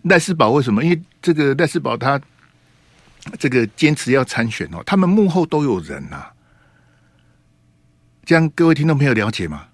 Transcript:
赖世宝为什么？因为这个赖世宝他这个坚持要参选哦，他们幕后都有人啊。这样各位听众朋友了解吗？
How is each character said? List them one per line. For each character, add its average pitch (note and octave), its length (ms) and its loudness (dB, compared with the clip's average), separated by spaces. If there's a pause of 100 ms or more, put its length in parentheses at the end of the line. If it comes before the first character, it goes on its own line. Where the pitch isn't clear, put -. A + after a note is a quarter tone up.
赖 F3 160 4
世 F#3 140 -2
宝 B2+ 200 2
为 C#3+ 100 2
什 A#2+ 100 -2
么？ A2 100 0
因 E3 80 2
为 E3+ 120 -2 (180)
这 E3+ 140 0
个 C#3+ 220 0
赖 E3 100 0
世 E3+ 140 -4
宝 A#2+ 160 -4
他 C3+ 220 -2 (1200)
这 C3+ 120 -2
个 A#2 180 2
坚 D3+ 260 0
持 - 180 -2
要 C3 120 2
参 A#2 240 -4
选 G#2+ 240 -8
哦， E2+ 140 -14
他 G3 100 0
们 F#3 120 2
幕 G3+ 200 4
后 E3+ 160 0
都 D3+ 200 -2
有 G#2 160 0
人 C#2+ 220 -14 (100)
啊。 C#2+ 200 -18 (1900)
这 E3 120 2
样 D#3+ 140 2
各 E3+ 180 2
位 D#3+ 60 4
听 D3 120 0
众 D#3 100 2
朋 C#3 80 2
友 C3+ 80 2
了 G#2+ 160 0
解 F#2 200 -6
吗？ D2 240 -12